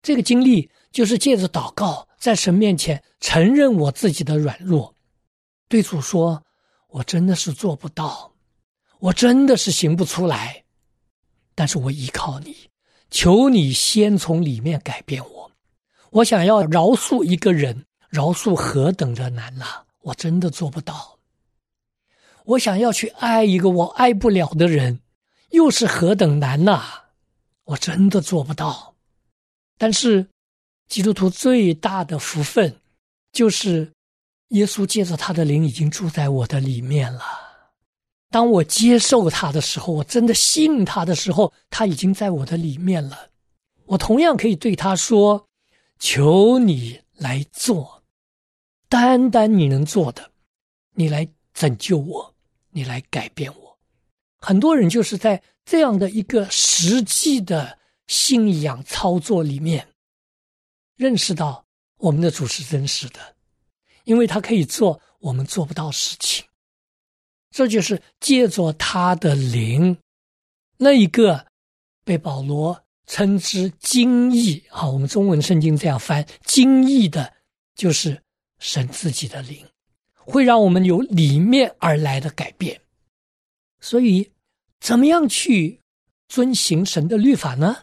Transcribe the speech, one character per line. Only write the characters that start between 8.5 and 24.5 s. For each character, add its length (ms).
我 140
真 340
的 100
是 140
行 260
不 80
出 220
来， 380
但 120
是 120
我 120
依 180
靠 320
你， 160
求 380
你 240
先 440
从 260
里 180
面 200
改 220
变 280
我。 200
我 140
想 200
要 200
饶 280
恕 320
一 120
个 160
人， 320
饶 240
恕 220
何 380
等 220
的 160
难 300
啊， 240
我 120
真 240
的 100
做 220
不 100
到。 380
我 140
想 200
要 120
去 180
爱 360
一 140
个 100
我 220
爱 240
不 140
了 260